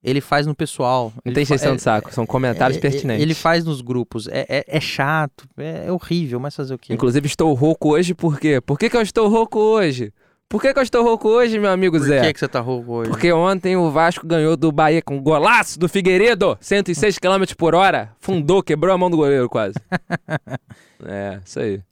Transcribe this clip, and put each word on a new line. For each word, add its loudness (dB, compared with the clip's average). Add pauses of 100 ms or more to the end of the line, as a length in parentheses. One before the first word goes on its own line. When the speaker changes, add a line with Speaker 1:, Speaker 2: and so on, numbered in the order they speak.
Speaker 1:
ele -2
faz -2
no -4
pessoal. -2
Speaker 2:
Não -18
Speaker 1:
Ele -4
Speaker 2:
tem 0
Speaker 1:
fa-, 0
Speaker 2:
encheção 0
Speaker 1:
é, 0
Speaker 2:
de -8
saco, 0
são -2
comentários 0
Speaker 1:
é, -6
é, -4
Speaker 2:
pertinentes. -2
Speaker 1:
ele 0
faz 0
nos -6
grupos. -6
É, -4
é, -4
é -2
chato, -4 (120)
é, -10
é -4
horrível, -2
mas -8
fazer -8
o -8
quê? -8
Speaker 2:
Inclusive, 0
estou 2
rouco 2
hoje 2
por -2
quê? 2
Por -4
que 0
que -4
eu 4
estou 0
rouco 2
hoje? 0 (340)
Por -4
que 2
que 2
eu 2
estou 2
rouco 2
hoje, 2
meu 2
amigo 2
Speaker 1:
Por 2
Speaker 2:
Zé? 4
Speaker 1:
que 2
que -12
você -2
tá -4
rouco -6
hoje? -4
Speaker 2:
Porque 0
ontem 0
o 2
Vasco 0
ganhou 2
do 2
Bahia 2
com -8
golaço 2
do 0
Figueiredo, 2
cento -2
e -2
seis 0
quilômetros 0
por 2
hora. 2
Fundou, 0
quebrou 0
a 2
mão 2
do 0
goleiro 2
quase. -2 (140)
Speaker 1:
<laughs> -10
Speaker 2:
É, -8
isso -12
aí. -4 (100)